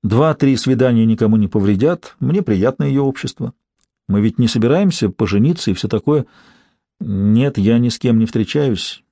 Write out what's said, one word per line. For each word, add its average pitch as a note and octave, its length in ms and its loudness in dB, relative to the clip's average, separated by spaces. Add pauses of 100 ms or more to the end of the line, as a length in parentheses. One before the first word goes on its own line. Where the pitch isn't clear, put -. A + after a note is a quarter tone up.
"Два-три C3+ 540 2
свидания B2 480 2
никому A2 320 2
не G#2 100 2
повредят, G#2+ 720 0
мне D#3+ 220 -2
приятно A#2 420 -2
ее C#3 220 0
общество. C3+ 480 -6 (540)
Мы G2+ 140 0
ведь A2 160 0
не A#2+ 100 2
собираемся C3 600 0
пожениться A2 640 0
и - 20 0
все F#2+ 140 -6
такое". C3+ 380 0 (760)
"Нет, A2 580 0
я A2+ 220 2
ни A#2+ 100 0
с - 80 -6
кем A#2 220 0
не A2+ 60 2
встречаюсь". A2+ 880 -4